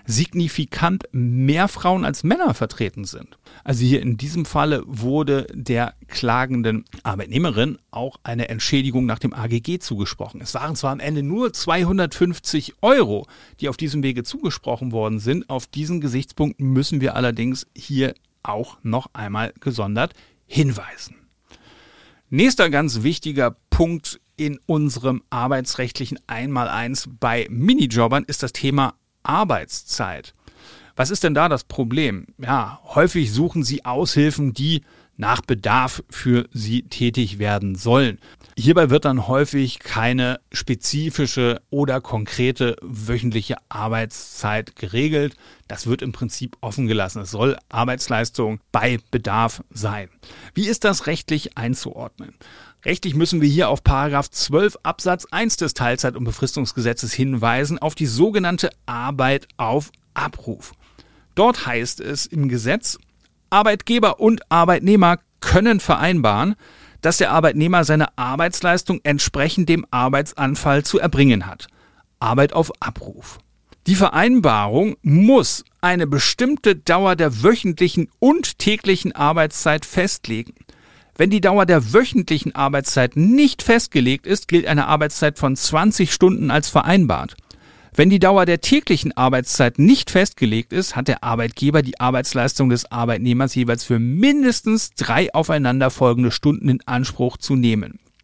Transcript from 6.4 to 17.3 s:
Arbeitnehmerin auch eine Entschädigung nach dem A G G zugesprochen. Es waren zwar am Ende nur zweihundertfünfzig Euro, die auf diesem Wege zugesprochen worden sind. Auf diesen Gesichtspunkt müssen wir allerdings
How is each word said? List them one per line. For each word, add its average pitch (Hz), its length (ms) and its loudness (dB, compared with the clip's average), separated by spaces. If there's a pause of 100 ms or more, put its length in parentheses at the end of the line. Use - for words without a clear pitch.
Arbeitnehmerin 113 720 -2 (120)
auch 123 340 -10
eine 117 260 -8
Entschädigung 127 560 -2
nach 113 140 -4
dem - 140 -4
A 113 140 -8
G 117 140 -2
G 175 180 -8
zugesprochen. - 640 -10
Es - 140 -12
waren 151 200 -6
zwar 135 160 -4
am 135 80 -8
Ende 147 240 -6
nur 208 300 -4
zweihundertfünfzig 175 1300 -2
Euro, 202 460 2 (340)
die 143 80 -4
auf 127 80 -8
diesem 147 260 -4
Wege 123 200 -2
zugesprochen 131 680 -6
worden 110 280 -2
sind. 127 300 -4
Auf 131 180 -8
diesen 156 340 -6
Gesichtspunkt 143 580 -4
müssen 135 400 0
wir 131 160 -2
allerdings 123 580 -2